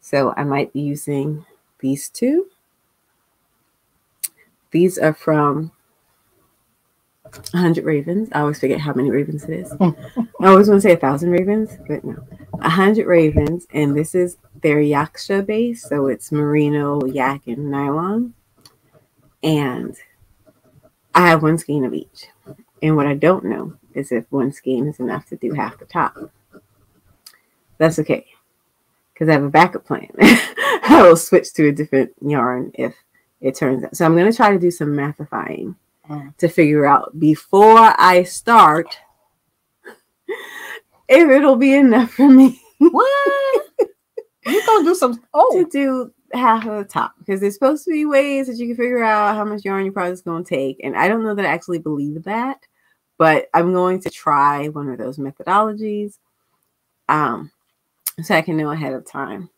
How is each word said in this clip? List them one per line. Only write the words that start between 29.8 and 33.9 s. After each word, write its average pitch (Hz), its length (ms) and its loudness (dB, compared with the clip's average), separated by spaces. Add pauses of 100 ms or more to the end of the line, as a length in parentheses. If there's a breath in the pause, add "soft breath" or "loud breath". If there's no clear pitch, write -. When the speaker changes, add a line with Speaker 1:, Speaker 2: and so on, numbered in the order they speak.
Speaker 1:
plan. - 300 -10
<laughs> - 60 -4
I - 840 4
will 170 120 10
switch - 380 0
to 151 140 2
a 143 40 0
different 143 480 -2
yarn 127 540 -4
if - 200 -8 (460)
it 135 140 -4
turns 131 300 -4
out. - 120 -14